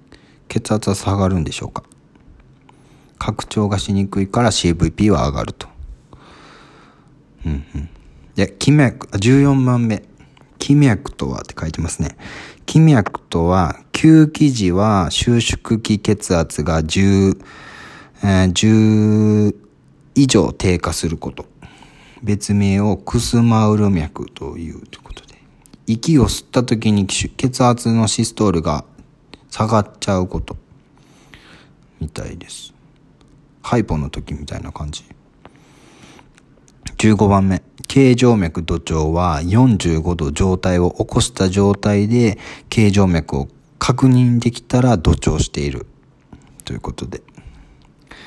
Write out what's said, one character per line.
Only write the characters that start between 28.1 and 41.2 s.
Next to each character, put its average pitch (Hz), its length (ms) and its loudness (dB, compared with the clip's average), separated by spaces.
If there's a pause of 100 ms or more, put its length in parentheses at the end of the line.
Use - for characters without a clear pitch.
ス - 100 -8
ト 107 140 0
ー - 20 2
ル 85 120 -2
が 78 220 -4 (640)
下 110 200 -4
が 113 100 2
っ 101 220 -2
ち - 80 -6
ゃ 98 100 0
う 92 80 -2
こ 85 140 -8
と。 - 160 -12 (1400)
み - 80 -8
た - 180 -12
い - 100 -14
で - 140 -20
す。 - 240 -20 (880)
ハ - 140 -2
イ 104 60 0
ポ 82 120 -4
の 71 140 -6
時 - 240 -12
み 73 100 -12
た - 120 -12
い - 40 -10
な 76 120 -14
感 76 180 -10
じ。 - 140 -16 (1900)
十 107 160 4
五 101 140 2
番 98 180 4
目。 95 160 0 (240)
形 131 300 4
状 123 200 4
脈 85 280 -2
度 82 160 -4
長 78 320 -2
は 85 300 0
四 110 360 4
十 82 220 0
五 87 160 -2
度 73 160 -4
状 92 260 0
態 90 220 0
を 87 100 2
起 - 160 -6
こ - 140 -2